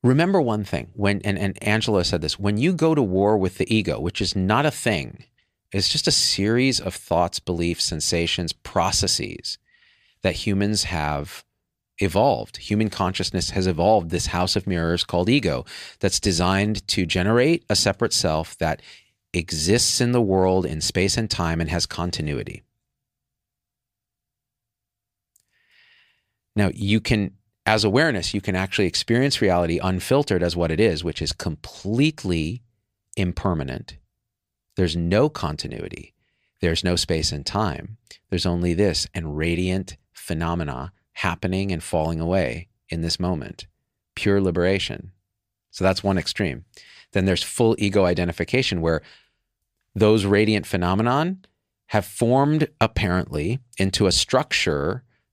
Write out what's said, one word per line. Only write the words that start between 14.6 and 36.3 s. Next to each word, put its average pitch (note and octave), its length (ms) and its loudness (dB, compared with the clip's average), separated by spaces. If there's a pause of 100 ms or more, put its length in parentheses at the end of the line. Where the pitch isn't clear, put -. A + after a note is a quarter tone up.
mirrors E2+ 380 0
called F2+ 260 0
ego G2+ 360 0 (340)
that's - 200 0
designed G2 680 0
to F#2+ 180 0
generate A2+ 640 2
a G2+ 60 2
separate - 380 0
self D#2+ 440 -2
that D#2 240 -2 (520)
exists F2 680 0
in A#2+ 120 2
the B2 80 4
world F#2 440 4
in D#2+ 160 -4
space F#2+ 340 0
and A2 140 -2
time E2 320 0
and - 80 -2
has E2+ 160 0
continuity. - 760 -6 (4000)
Now, G2+ 180 2
you G2+ 260 2
can, G#2+ 380 -2 (280)
as A2 180 4
awareness, A2 500 2
you G2+ 80 -2
can G2 140 -2
actually F#2+ 320 0
experience B2 540 0
reality F2 400 2
unfiltered F#2 640 0
as E2+ 120 0
what E2+ 160 0
it D#2+ 80 -2
is, E2+ 240 2
which D#2+ 180 -4
is D2+ 100 -4
completely G2 1300 -2 (540)
impermanent. E2+ 840 -4 (800)
There's E2+ 200 0
no F#2+ 340 2
continuity. - 840 -8 (460)